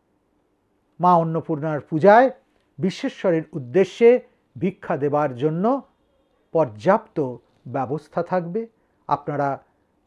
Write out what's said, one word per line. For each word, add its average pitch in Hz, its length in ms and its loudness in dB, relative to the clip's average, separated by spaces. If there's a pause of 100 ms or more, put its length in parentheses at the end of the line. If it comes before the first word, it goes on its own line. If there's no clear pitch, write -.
(1000)
মা 180 160 4
অন্নপূর্ণার 160 640 -2
পূজায় 202 520 4 (480)
বিশ্বেশ্বরের 180 640 -2 (100)
উদ্দেশ্যে 190 680 2 (380)
ভিক্ষা 175 400 -4
দেবার 143 380 -2
জন্য 175 460 -2 (680)
পর্যাপ্ত 143 840 -2 (320)
ব্যবস্থা 139 560 -6
থাকবে। 185 440 -6 (400)
আপনারা 139 560 -4 (440)